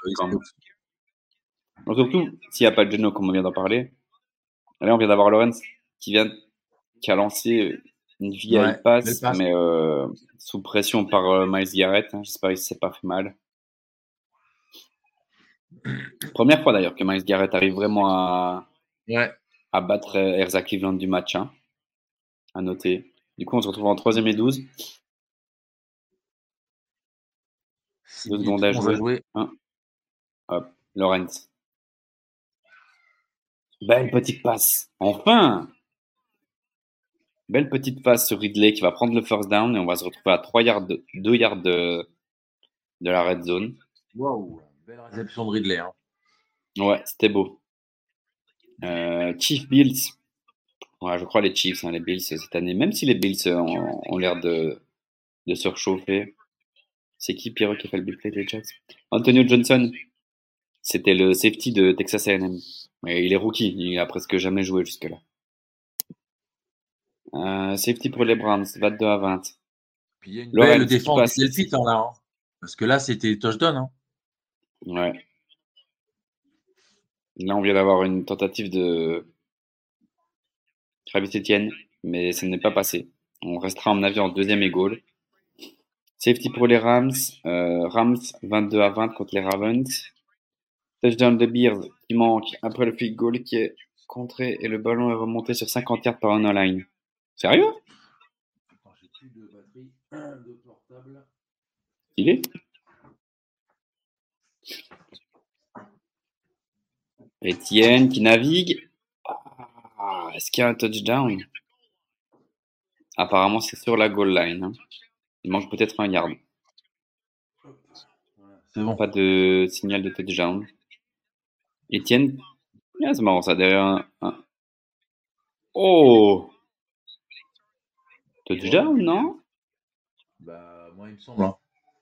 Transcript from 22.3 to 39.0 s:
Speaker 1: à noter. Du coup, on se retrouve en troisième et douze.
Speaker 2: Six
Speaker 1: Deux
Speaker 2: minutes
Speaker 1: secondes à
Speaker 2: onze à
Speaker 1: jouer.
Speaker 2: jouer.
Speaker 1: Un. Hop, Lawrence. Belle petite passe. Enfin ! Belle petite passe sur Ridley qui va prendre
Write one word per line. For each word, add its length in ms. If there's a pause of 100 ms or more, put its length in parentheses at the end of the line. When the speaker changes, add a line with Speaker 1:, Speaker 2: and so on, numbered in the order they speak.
Speaker 1:
à 80
noter. 500 (260)
Du 60
coup, 120
on 60
se 60
retrouve 180
en 80
troisième 320
et 80
douze. 280 (3500)
Speaker 2:
Six 260
Speaker 1:
Deux 80
Speaker 2:
minutes 80
Speaker 1:
secondes 180
à 60
Speaker 2:
onze 80
à 20
Speaker 1:
jouer. 160
Speaker 2:
jouer. 260 (120)
Speaker 1:
Un. 180 (960)
Hop, 240 (220)
Lawrence. 560 (2250)
Belle 280
petite 320
passe. 480 (100)
Enfin ! 720 (1800)
Belle 200
petite 340
passe 240
sur 140
Ridley 320
qui 80
va 100
prendre 240